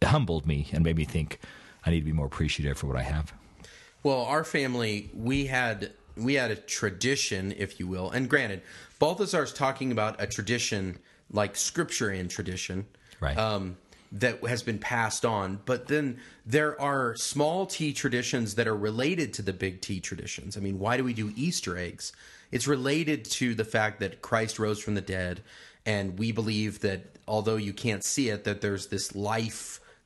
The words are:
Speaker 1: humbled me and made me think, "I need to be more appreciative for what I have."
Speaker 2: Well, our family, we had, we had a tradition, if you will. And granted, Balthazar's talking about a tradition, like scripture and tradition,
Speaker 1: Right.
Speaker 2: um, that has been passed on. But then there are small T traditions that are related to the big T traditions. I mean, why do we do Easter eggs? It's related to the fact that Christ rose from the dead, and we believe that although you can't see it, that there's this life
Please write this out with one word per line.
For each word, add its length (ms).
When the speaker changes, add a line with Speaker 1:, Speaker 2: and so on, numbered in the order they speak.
Speaker 1:
humbled 440
me 260
and 100
made 140
me 80
think, 340
"I 40
need 100
to 60
be 60
more 140
appreciative 520
for 100
what 80
I 60
have." 300
Speaker 2:
Well, 200
our 200
family, 720
we 320
had, 460
we 180
had 160
a 60
tradition, 1000
if 220
you 80
will. 240
And 180
granted, 340
Balthazar's 540
talking 400
about 280
a 60
tradition, 720
like 240
scripture 560
and 180
tradition, 580
Speaker 1:
Right. 180
Speaker 2:
um, 380
that 340
has 180
been 160
passed 460
on. 400
But 220
then 320
there 360
are 360
small 480
T 300
traditions 640
that 100
are 100
related 580
to 80
the 120
big 260
T 200
traditions. 560
I 40
mean, 200
why 180
do 60
we 100
do 220
Easter 420
eggs? 340
It's 160
related 580
to 140
the 100
fact 360
that 200
Christ 380
rose 220
from 140
the 60
dead, 420
and 320
we 140
believe 480
that 360
although 300
you 160
can't 320
see 240
it, 160
that 160
there's 280
this 260
life 640